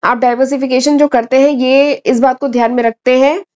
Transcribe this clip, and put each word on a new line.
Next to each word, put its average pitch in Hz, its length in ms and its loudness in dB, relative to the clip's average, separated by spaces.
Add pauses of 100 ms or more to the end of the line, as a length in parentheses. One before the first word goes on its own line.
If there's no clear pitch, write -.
आप 240 140 0
डाइवर्सिफिकेशन 254 800 0
जो 294 100 2
करते 247 340 0
हैं, 285 80 4
ये 269 440 0
इस - 260 -2
बात 254 200 0
को 285 100 -4
ध्यान 233 220 0
में 247 120 -2
रखते 247 360 -2
हैं 294 220 0 (140)